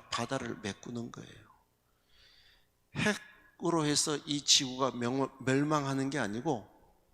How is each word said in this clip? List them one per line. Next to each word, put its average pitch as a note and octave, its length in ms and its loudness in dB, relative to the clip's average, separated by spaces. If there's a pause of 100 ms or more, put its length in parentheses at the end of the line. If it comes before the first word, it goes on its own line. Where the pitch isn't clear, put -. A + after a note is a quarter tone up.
바다를 A#2+ 520 -4
메꾸는 A#2 500 -6
거예요. - 380 -16 (1500)
핵으로 E3 880 0
해서 D3 400 2
이 D3 180 -2
지구가 B2+ 480 4
명-, A#2+ 380 0 (120)
멸망하는 C#3 680 2
게 D3 100 -2
아니고, A2+ 480 -2 (460)